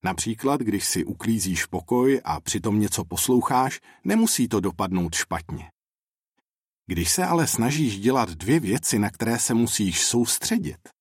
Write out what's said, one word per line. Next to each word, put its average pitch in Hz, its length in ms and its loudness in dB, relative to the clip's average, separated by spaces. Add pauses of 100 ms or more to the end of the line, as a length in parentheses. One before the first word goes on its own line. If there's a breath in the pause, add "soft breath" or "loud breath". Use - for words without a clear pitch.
Například, 117 580 -2
když 101 240 0
si - 200 -2
uklízíš 98 600 -2
pokoj 123 580 0
a - 180 -4
přitom 104 380 -2
něco 104 260 -2
posloucháš, 127 720 0 (240 soft breath)
nemusí 208 440 2
to 110 120 0
dopadnout 90 560 -2
špatně. - 560 -6 (1120)
Když 85 260 -2
se 180 140 2
ale 170 220 2
snažíš 147 520 0
dělat 117 300 2
dvě 92 300 0
věci, 113 400 0
na 101 100 2
které 117 300 -2
se - 140 0
musíš 110 520 2
soustředit 120 760 0 (220)